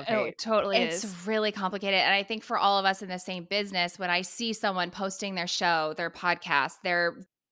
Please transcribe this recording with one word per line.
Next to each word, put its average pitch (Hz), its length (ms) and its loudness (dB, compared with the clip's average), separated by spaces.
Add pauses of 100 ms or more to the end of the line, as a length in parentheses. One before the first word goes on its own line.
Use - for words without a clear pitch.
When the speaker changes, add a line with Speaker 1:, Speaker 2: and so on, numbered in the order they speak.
Speaker 1:
Oh, 214 160 2
Speaker 2:
love-hate. - 20 -2
Speaker 1:
it - 120 -8
totally 202 460 2
Speaker 3:
It's 175 220 0
Speaker 1:
is. 180 220 -8
Speaker 3:
really 214 260 2
complicated. 196 460 0
And 160 140 4
I 196 100 2
think 220 200 -6
for 233 160 -2
all 202 200 4
of 190 60 2
us 190 180 2
in 185 60 -10
the 180 100 -6
same 180 260 -6
business, 190 540 0
when 180 120 -2
I 180 120 2
see 226 300 -2
someone 185 380 0
posting 196 440 -6
their 175 120 -2
show, 160 500 2
their 170 140 -4
podcast, 170 720 0
their 175 340 2 (340)